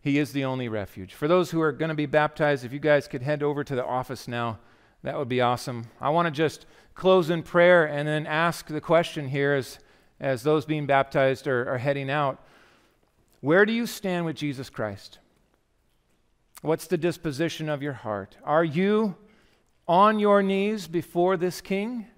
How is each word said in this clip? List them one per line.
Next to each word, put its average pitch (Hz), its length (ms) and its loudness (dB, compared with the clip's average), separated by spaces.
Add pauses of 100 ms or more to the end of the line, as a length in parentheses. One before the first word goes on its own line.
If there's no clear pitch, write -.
He 143 160 0
is 135 160 -2
the 139 100 -2
only 131 260 -4
refuge. 101 440 -8
For 147 140 -6
those 175 240 2
who 165 100 0
are 156 100 2
gonna 156 220 -4
be 151 140 -2
baptized, 151 580 0
if 117 80 -10
you 143 60 -8
guys 147 280 2
could 131 140 -8
head 147 220 -4
over 147 200 -2
to 139 120 -6
the 127 100 -2
office 127 420 -6
now, 120 300 -4 (460)
that 151 140 -6
would 139 120 -6
be 123 120 0
awesome. 120 440 -2 (160)
I 131 80 -2
wanna 165 220 2
just 147 340 -2 (300)
close 185 340 4
in 165 140 -2
prayer 175 420 6
and 147 220 -4
then 151 180 -2
ask 160 400 -2
the 151 160 -6
question 160 460 0
here 143 260 0
as, 135 240 -4 (420)
as 135 220 -2
those 151 240 2
being 151 220 -4
baptized 135 600 2
are, 123 220 -2
are 131 80 -2
heading 135 320 -4
out. 139 340 -2 (1000)
Where 170 240 6
do 214 60 -2
you 233 140 -2
stand 180 400 -4
with 156 100 -4
Jesus 139 360 -8
Christ? - 480 -10 (1400)
What's 156 260 -2
the 180 100 -2
disposition 156 680 -4
of 143 160 -4
your 143 100 -4
heart? 107 500 -8
Are 156 200 2
you 190 520 0 (720)
on 208 320 4
your 208 240 6
knees 196 460 0
before 175 480 0
this 180 240 -4
king? 208 480 -6 (100)